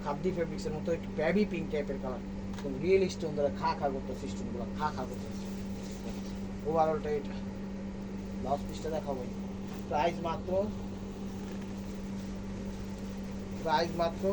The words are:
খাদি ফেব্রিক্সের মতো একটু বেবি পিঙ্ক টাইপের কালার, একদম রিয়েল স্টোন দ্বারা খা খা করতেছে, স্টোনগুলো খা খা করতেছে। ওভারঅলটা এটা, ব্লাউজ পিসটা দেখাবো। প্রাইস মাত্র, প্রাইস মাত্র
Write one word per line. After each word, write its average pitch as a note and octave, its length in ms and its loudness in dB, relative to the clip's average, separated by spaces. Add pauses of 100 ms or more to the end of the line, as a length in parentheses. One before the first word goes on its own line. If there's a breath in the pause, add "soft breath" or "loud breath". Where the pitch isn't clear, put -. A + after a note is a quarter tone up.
খাদি D3+ 340 0
ফেব্রিক্সের D#3 400 0
মতো D#3+ 200 -2
একটু - 120 -4 (100)
বেবি F3+ 320 6
পিঙ্ক - 220 0
টাইপের C#3+ 300 0
কালার, - 200 -2 (320)
একদম C#3 180 -2 (100)
রিয়েল F#3+ 200 8 (100)
স্টোন D#3+ 240 -2
দ্বারা C#3+ 220 6
খা D#3 100 4 (100)
খা D3+ 160 2
করতেছে, B2+ 380 -4
স্টোনগুলো - 320 -2 (120)
খা D3+ 180 2
খা C3 140 -2
করতেছে। - 320 -4 (1300)
ওভারঅলটা D#3 420 6 (100)
এটা, - 160 -4 (1040)
ব্লাউজ - 280 2
পিসটা - 280 -4
দেখাবো। C#3 260 0 (680)
প্রাইস E3 280 4 (100)
মাত্র, D#3+ 240 0 (3000)
প্রাইস E3 300 4 (100)
মাত্র E3+ 320 2